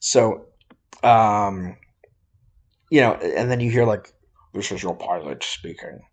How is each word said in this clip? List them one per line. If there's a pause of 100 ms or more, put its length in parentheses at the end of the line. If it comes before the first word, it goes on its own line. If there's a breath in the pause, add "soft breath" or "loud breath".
So, (560)
um, (1120)
you
know,
and
then
you
hear,
like, (400)
This
is
your
pilot
speaking. (120)